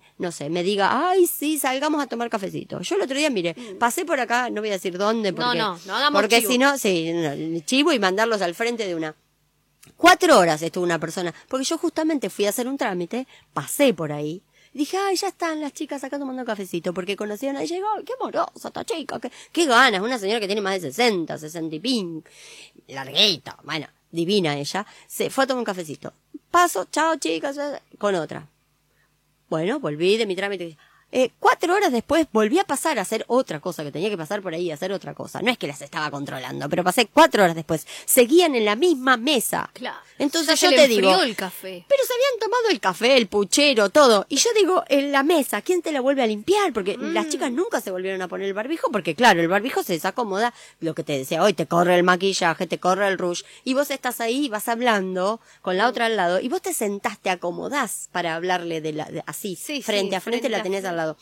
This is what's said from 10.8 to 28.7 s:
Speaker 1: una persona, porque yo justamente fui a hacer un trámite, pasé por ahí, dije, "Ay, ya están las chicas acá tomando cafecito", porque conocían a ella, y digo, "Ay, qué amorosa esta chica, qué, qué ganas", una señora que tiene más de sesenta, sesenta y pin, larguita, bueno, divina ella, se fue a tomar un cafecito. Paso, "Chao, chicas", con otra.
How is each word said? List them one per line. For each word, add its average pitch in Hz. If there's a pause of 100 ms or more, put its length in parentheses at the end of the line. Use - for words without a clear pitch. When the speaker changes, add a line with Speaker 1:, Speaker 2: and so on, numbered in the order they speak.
Speaker 1:
una 170
persona, 170 (160)
porque 262
yo 330
justamente 320
fui -
a 208
hacer 240
un 277
trámite, 214 (280)
pasé 226
por 151
ahí, 151 (320)
dije, 302
"Ay, 392
ya 392
están 320
las 285
chicas 285
acá 285
tomando 254
cafecito", 185
porque 185
conocían 214
a 277
ella, 330
y -
digo, 403
"Ay, -
qué 453
amorosa -
esta -
chica, 311
qué, 240 (200)
qué 339
ganas", 233
una 247
señora 208
que 202
tiene 208
más 196
de 135
sesenta, 175
sesenta 156
y 151
pin, 185 (680)
larguita, 135
bueno, 147 (240)
divina 165
ella, 143 (200)
se -
fue 269
a -
tomar 254
un 226
cafecito. 180 (380)
Paso, 349
"Chao, 320
chicas", 311 (420)
con 202
otra. 156 (1040)